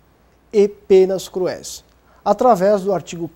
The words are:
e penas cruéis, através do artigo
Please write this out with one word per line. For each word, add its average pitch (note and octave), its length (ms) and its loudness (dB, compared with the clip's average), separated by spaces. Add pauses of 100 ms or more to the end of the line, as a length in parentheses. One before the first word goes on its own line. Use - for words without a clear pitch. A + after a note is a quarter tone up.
(540)
e G#3 140 4
penas F#3+ 600 2
cruéis, C#3+ 560 -10 (420)
através G#3 560 2
do G3 120 -4
artigo E3+ 420 -8